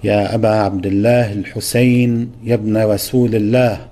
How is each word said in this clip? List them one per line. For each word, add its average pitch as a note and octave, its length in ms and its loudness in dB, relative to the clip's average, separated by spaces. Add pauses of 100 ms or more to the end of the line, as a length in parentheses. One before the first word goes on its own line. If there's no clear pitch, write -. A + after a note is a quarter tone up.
يا G#2 300 0
أبا A2 140 2
عبد G2 380 0
الله G#2+ 460 2
الحسين A#2+ 1000 0 (120)
يا A#2 100 0
ابن G#2+ 220 -2
رسول A2 580 0
الله A2 580 0